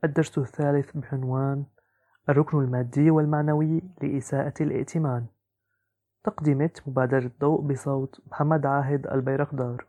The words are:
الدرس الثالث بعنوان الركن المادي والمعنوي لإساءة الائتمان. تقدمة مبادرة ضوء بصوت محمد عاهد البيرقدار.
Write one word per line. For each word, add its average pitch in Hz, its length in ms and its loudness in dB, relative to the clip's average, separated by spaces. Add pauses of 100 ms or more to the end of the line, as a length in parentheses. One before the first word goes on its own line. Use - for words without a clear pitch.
الدرس 156 340 0
الثالث 143 560 0
بعنوان 135 680 -4 (640)
الركن 147 300 4
المادي 127 520 2
والمعنوي 151 720 2 (200)
لإساءة 139 580 -2
الائتمان. 139 640 -2 (1000)
تقدمة 151 460 0 (160)
مبادرة 127 440 0 (100)
ضوء 147 200 2
بصوت 135 600 -4 (100)
محمد 151 360 0
عاهد 139 400 0
البيرقدار. 135 840 -2